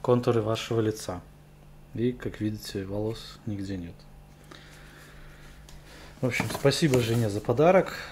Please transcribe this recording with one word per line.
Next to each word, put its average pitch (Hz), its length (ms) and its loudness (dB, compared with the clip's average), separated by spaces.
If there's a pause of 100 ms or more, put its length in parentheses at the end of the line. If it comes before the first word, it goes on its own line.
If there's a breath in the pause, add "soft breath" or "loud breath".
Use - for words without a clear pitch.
контуры 123 420 4
вашего 110 380 0
лица. 107 400 -2 (720)
И, 120 180 0
как - 280 -8
видите, 107 440 -4
волос 107 640 -6
нигде 98 300 -6
нет. 87 180 -10 (2250 loud breath)
В 131 60 0
общем, 120 280 0
спасибо 135 460 4
Жене 117 280 2
за 101 120 -2
подарок. 156 540 4 (180)